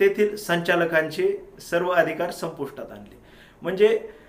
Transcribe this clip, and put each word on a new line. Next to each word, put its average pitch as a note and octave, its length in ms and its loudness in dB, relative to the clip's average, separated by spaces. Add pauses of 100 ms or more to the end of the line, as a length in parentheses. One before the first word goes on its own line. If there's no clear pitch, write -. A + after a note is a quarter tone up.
तेथील G3+ 360 4
संचालकांचे E3+ 1120 0 (220)
सर्व F3 180 0
अधिकार E3+ 420 0
संपुष्टात C#3 640 -10
आणले. G#2 260 -20 (440)
म्हणजे G3+ 460 2 (200)